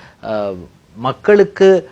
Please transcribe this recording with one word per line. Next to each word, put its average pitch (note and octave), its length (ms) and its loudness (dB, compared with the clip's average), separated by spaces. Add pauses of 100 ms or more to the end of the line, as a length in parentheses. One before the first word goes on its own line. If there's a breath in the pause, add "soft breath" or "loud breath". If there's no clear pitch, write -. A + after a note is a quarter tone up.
(240 loud breath)
அ, G#2 300 -6 (420)
மக்களுக்கு F#3+ 960 0